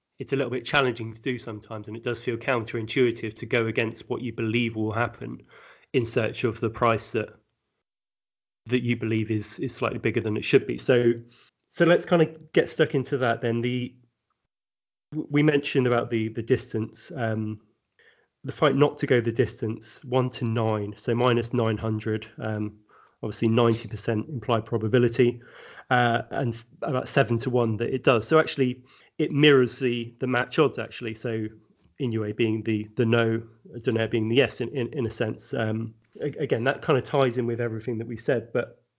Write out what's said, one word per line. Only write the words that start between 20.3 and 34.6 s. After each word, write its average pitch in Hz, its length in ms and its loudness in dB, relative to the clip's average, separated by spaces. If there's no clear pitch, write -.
nine, 110 520 0
so - 180 -2
minus 120 400 2
nine 110 220 2
hundred, 110 500 -4
um, 107 320 -4
obviously 110 240 -2
ninety 113 420 4
percent 110 400 -4
implied 117 380 -2
probability, 117 720 2
uh, 120 320 2
and 120 200 -2
s-, 117 140 -10
about 127 260 -2
seven 127 300 2
to 120 120 -4
one 117 260 0
that 120 180 -4
it 127 80 -4
does. 117 240 4
So 160 140 4
actually, 135 420 -2
it 151 120 0
mirrors 139 480 6
the, 120 400 -2
the - 80 -4
match 123 320 -2
odds, 147 220 2
actually. 113 340 -8
So 113 320 -4
Inoue 110 340 -2
being 110 300 0
the, 107 320 -2
the 120 100 4
no, 113 340 4
Donaire 113 340 0
being 110 180 0
the 113 60 0
yes 123 260 4